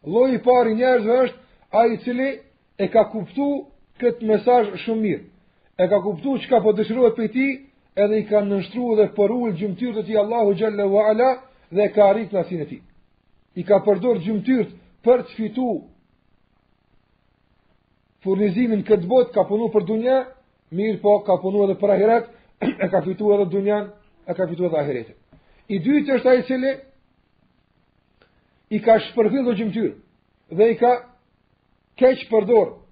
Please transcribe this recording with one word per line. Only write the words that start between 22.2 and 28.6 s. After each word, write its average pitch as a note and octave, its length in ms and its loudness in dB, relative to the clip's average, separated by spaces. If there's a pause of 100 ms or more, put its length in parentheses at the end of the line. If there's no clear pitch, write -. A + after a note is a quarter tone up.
<clears throat> G#3+ 300 -4
e F3+ 80 -4
ka F#3 120 2
fitu G3+ 300 0
edhe G3+ 180 0
dunjan, G3+ 360 -2 (380)
e F3 100 -8
ka F#3 120 -2
fitu E3+ 200 -4
edhe D#3+ 120 -2
ahiretin. B2+ 360 -8 (540)
I G3 100 -2
dytë C4+ 380 0
është B3+ 120 2
ai B3+ 100 6
i B3 80 -10
cili C4 260 -2 (2000)